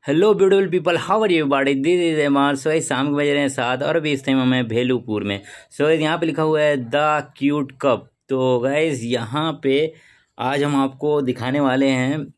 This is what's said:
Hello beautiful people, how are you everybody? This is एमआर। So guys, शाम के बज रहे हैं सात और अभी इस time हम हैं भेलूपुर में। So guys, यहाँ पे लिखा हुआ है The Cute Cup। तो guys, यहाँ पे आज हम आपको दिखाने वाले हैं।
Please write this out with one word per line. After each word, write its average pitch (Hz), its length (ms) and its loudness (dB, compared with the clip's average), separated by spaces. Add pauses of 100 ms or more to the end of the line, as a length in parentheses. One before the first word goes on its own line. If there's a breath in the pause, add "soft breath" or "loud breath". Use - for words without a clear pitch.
Hello 165 300 2
beautiful 196 340 4
people, 170 300 0
how 190 240 -2
are 214 40 2
you 180 100 2
everybody? 139 340 2 (120)
This 175 160 2
is 165 240 0
एमआर। 143 320 2
So 135 120 -6
guys, 156 220 0
शाम 135 180 0
के 147 60 -2
बज 147 140 0
रहे 143 120 2
हैं 143 100 0
सात 131 340 -4
और 151 120 0
अभी 151 160 0
इस 131 140 -4
time 135 140 2
हम 127 140 2
हैं 127 140 0
भेलूपुर 113 560 -2
में। 98 180 -4 (300 loud breath)
So - 100 -6
guys, 151 200 2
यहाँ 156 160 0
पे 165 80 -2
लिखा 156 160 -2
हुआ 156 200 2
है 147 140 2 (160)
The 147 140 0 (340)
Cute 143 320 0 (140)
Cup। 117 180 2 (260)
तो 131 300 0
guys, 139 440 -2
यहाँ 123 600 -4
पे 143 300 0 (440 soft breath)
आज 139 260 -2
हम 143 120 0
आपको 139 460 0
दिखाने 127 380 -2
वाले 135 300 2
हैं। 135 320 -2 (160)